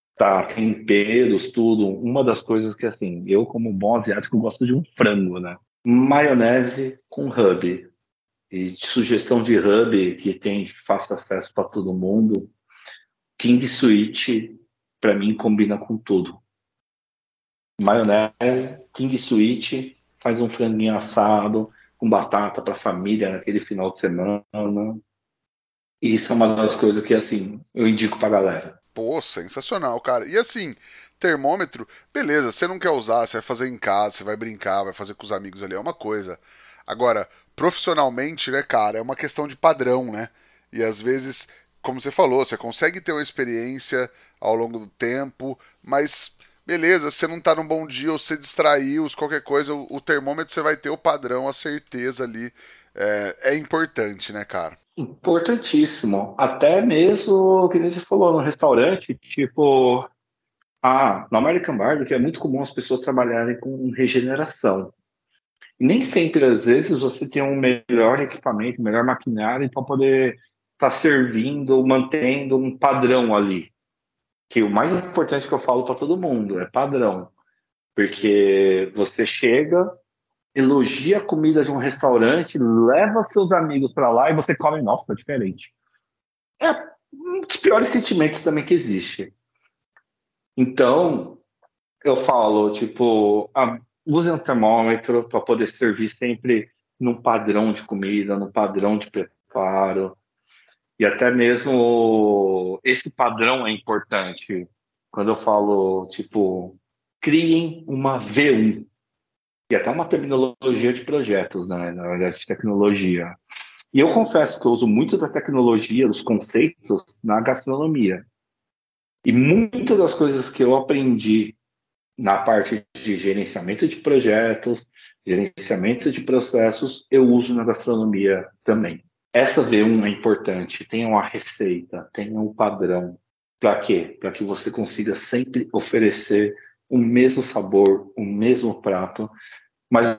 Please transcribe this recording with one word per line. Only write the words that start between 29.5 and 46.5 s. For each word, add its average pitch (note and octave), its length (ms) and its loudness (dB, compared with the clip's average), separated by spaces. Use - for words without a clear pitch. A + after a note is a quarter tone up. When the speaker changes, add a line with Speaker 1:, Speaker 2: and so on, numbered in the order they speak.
Speaker 2:
cara. B2 260 -2
E F3 100 -4
assim, G#3+ 400 -4
termômetro, D3+ 720 -2
beleza, D3 400 0
você - 160 -4
não F#3 100 -8
quer F3 120 -2
usar, A#2 360 0
você A2+ 120 -8
vai A2 40 -8
fazer B2+ 260 -6
em A#2+ 100 -12
casa, G2+ 400 -2
você F#2+ 60 -14
vai G#2+ 120 -6
brincar, G2+ 480 -6
vai F#2+ 80 -8
fazer G2+ 220 -14
com - 100 -20
os G#2 80 -8
amigos G2 300 -10
ali, F#2 120 -10
é F#2+ 40 -8
uma D3+ 160 -8
coisa. G2+ 440 -8
Agora, A2+ 400 0
profissionalmente, D3+ 960 -2
né, C#3 120 -2
cara, G#2+ 360 -2
é A2+ 40 -6
uma C3 140 -8
questão D3 320 -8
de C3 80 -16
padrão, B2+ 560 2
né? A2 160 -8
E A2+ 120 -4
às A2 180 -2
vezes, C3 480 -4
como B2+ 200 -8
você C#3 100 -6
falou, C3 340 2
você A2+ 120 -6
consegue D#3+ 440 -4
ter E3+ 120 -6
uma D3 100 -4
experiência B2+ 880 -6
ao A2 160 -2
longo A#2 240 -4
do G#2+ 100 -14
tempo, C3 720 -8
mas C#3+ 540 -4